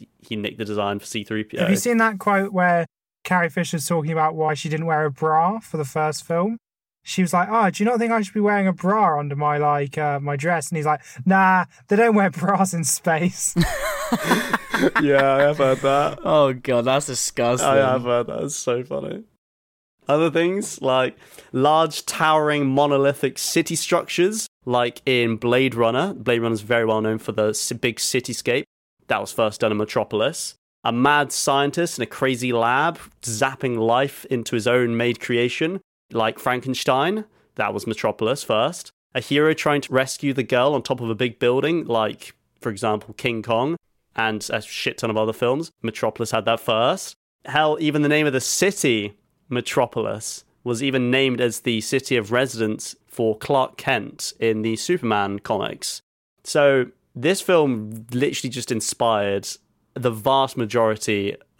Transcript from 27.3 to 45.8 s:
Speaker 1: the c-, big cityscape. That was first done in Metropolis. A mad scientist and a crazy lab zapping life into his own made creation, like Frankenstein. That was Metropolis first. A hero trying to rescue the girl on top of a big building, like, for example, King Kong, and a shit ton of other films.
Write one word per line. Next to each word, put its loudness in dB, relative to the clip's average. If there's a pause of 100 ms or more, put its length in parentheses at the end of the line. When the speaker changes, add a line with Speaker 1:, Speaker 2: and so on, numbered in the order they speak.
Speaker 1:
the 2
c-, -4
big -2
cityscape. -2 (460)
That 0
was -8
first -2
done 2
in -2
Metropolis. -2 (300)
A 0
mad 2
scientist 0
and -4
a -4
crazy -2
lab 0 (220)
zapping -2
life 0
into -4
his 0
own 2
made 0
creation, -2 (320)
like 0
Frankenstein. 0 (320)
That -2
was -6
Metropolis -2
first. -2 (220)
A -4
hero 2
trying 0
to -8
rescue 0
the -2
girl 2
on -2
top -4
of -4
a -4
big -4
building, 2
like, -2 (240)
for -4
example, -4
King -4
Kong, 0 (400)
and -2
a -2
shit -8
ton -2
of -2
other 0
films. -2 (100)